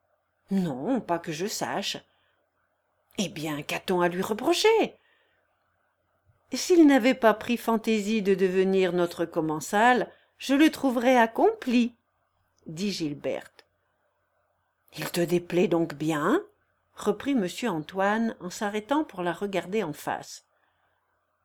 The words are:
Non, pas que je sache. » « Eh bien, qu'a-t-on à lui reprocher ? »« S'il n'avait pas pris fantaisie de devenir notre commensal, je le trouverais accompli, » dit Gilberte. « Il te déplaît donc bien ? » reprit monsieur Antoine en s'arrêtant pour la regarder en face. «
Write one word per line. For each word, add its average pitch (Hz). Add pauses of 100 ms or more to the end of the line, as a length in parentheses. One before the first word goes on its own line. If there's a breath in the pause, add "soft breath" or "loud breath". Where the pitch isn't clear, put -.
(500)
Non, 180
pas 165
que 170
je 160
sache. » « 165 (1200)
Eh 185
bien, 151
qu'a-t-on -
à 175
lui 175
reprocher ? »« 269 (1800)
S'il 330
n'avait 262
pas 226
pris -
fantaisie 220
de 190
devenir 190
notre 175
commensal, 170 (280 soft breath)
je -
le 302
trouverais 254
accompli, » 247 (720)
dit 180
Gilberte. « 143 (1300)
Il 151
te 175
déplaît 175
donc 165
bien ? » 156 (520)
reprit 214
monsieur 208
Antoine 202
en 180
s'arrêtant 214
pour 190
la 175
regarder 190
en 160
face. « - (1000)